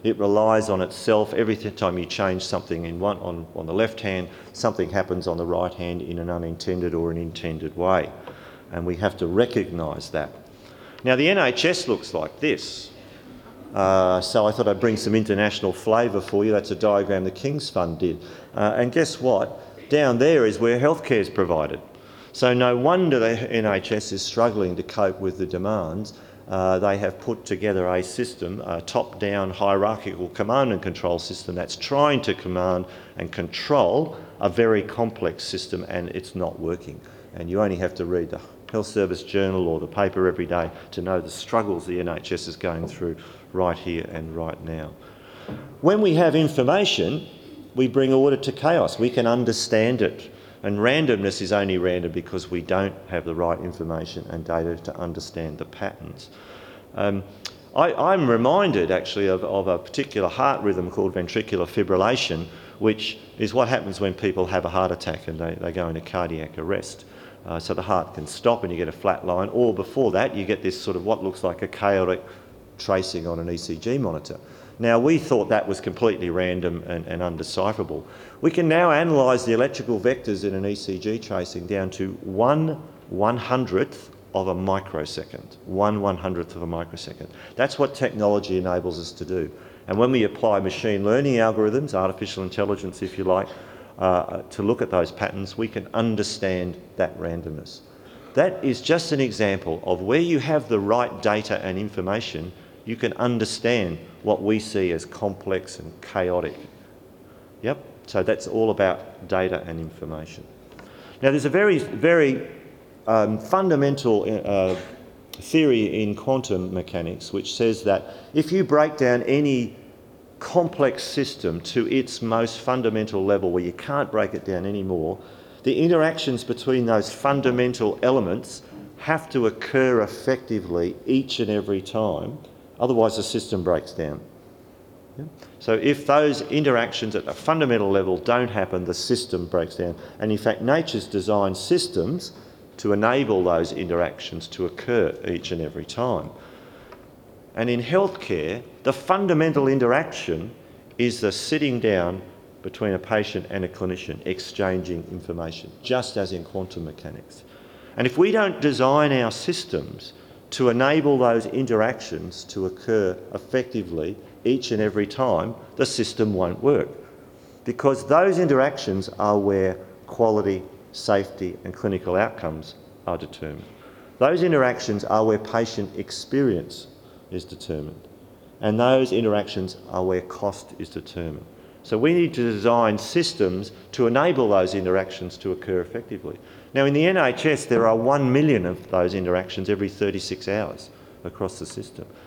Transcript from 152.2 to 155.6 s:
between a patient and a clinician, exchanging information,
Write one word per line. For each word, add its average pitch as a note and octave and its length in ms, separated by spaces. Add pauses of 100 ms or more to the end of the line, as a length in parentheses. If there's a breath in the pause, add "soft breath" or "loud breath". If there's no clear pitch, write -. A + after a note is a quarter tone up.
between G2 300
a F#2 60
patient G2+ 500
and G2 160
a - 20
clinician, - 580
exchanging F2+ 880
information, E2+ 600 (120)